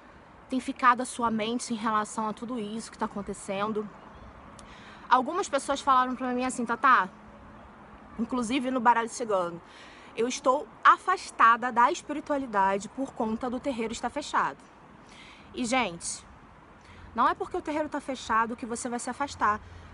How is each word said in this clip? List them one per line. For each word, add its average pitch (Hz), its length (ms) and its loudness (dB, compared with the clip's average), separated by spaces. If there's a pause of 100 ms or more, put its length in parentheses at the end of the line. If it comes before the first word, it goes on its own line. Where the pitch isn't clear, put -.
(500)
tem 262 100 0
ficado 247 420 4
a 254 40 -2
sua 233 240 -2
mente 226 440 -2
em 220 40 -4
relação 214 500 -2
a 214 60 -4
tudo 240 260 -8
isso 214 320 -8
que - 60 -20
tá 226 80 -2
acontecendo?" 208 800 -6 (1200)
Algumas 269 400 2
pessoas 277 320 -2
falaram 254 360 2
pra 254 180 -4
mim 247 100 -2
assim, 247 220 -4
"Tatá", 233 420 4 (1080)
inclusive 247 540 -2
no 262 80 0
Baralho 233 300 4
Cigano, 185 520 -2 (560)
"eu 226 100 0
estou 262 400 0 (160)
afastada 247 880 4
da 240 200 6
espiritualidade 226 1000 0
por - 240 -6
conta 226 340 -2
do 247 120 -4
terreiro 233 340 -4
estar 240 160 -6
fechado." 208 480 -2 (960)
E, 247 120 -4
gente, 214 600 -4 (880)
não 240 140 2
é 349 80 2
porque 370 220 -6
o 339 40 -4
terreiro 302 280 -4
tá 294 100 -4
fechado 233 560 -2
que 254 100 -10
você 233 240 -8
vai 240 80 -4
se 247 120 -6
afastar 220 520 -2 (320)